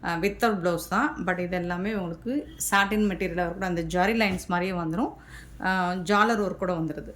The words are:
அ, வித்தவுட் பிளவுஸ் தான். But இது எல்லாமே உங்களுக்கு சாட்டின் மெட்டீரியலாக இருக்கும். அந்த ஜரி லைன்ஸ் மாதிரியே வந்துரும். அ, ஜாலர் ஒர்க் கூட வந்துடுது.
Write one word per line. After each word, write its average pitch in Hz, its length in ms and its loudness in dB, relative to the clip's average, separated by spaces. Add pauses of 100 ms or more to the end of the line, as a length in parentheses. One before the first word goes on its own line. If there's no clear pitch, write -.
அ, 170 120 -2
வித்தவுட் 202 460 0
பிளவுஸ் 170 260 0
தான். 226 360 0
But 180 140 0
இது 180 180 -2
எல்லாமே 180 380 -2
உங்களுக்கு 190 600 -4 (160)
சாட்டின் 202 400 4
மெட்டீரியலாக 175 360 0
இருக்கும். 175 140 -4
அந்த 180 220 -2
ஜரி 180 360 2
லைன்ஸ் 190 280 0
மாதிரியே 180 320 0
வந்துரும். 170 340 -2 (480)
அ, 185 340 2 (140)
ஜாலர் 208 360 4
ஒர்க் 185 120 -2
கூட 180 180 0
வந்துடுது. 165 420 -4